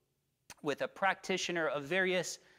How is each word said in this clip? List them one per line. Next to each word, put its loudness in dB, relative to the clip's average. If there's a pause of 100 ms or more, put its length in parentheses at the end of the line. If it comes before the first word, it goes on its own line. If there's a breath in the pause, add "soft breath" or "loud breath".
(640)
with -2
a 0
practitioner 0
of -2
various 0 (200 soft breath)